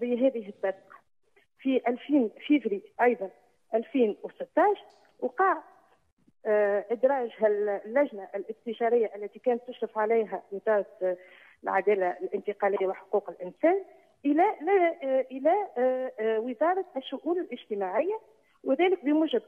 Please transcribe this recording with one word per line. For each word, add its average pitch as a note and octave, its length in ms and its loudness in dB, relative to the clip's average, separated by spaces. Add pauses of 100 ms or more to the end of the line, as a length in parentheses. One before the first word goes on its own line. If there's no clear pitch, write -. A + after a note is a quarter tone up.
بهذه A#3+ 480 0
التدفقة. - 480 -8 (640)
في C4 300 0
ألفين B3 420 0 (160)
فيفري A3 360 2 (180)
أيضًا G3+ 300 2 (440)
ألفين A3+ 480 0
وستاش F#4 560 0 (420)
وقع، E4 380 0 (880)
آه، G#3 440 2
إدراج B3 480 0
هال-، G#3 300 2 (180)
اللجنة A3+ 480 -2
الاستشارية A3 840 -2
التي G#3 220 -12
كانت A#3+ 300 0
تشرف A3+ 300 -8
عليها G#3+ 440 0 (100)
وزارة، G3 340 0 (160)
آه، F#3 140 -2 (480)
العدالة F#3+ 460 2
الانتقالية G3 760 -2
وحقوق - 440 -4
الإنسان D#4 540 0 (400)
إلى، D4 200 4 (160)
لا، E4+ 420 2
آه، C4 280 0
إلى، C4+ 240 2 (240)
آه، B3+ 420 0
آه، A3 180 0
وزارة D4+ 460 -2 (120)
الشؤون C#4+ 440 -4
الاجتماعية، A#3+ 800 -4 (460)
وذلك F4 400 0
بموجب D4+ 440 2